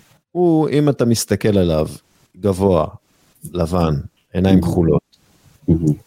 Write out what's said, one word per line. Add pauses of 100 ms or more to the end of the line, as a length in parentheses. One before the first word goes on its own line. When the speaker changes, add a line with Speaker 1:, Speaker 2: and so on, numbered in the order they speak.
(320)
Speaker 1:
הוא,
אם
אתה
מסתכל
עליו, (500)
גבוה, (680)
לבן, (400)
עיניים
Speaker 2:
Mhm.
Speaker 1:
כחולות. (680)
Speaker 2:
Mhm. (340)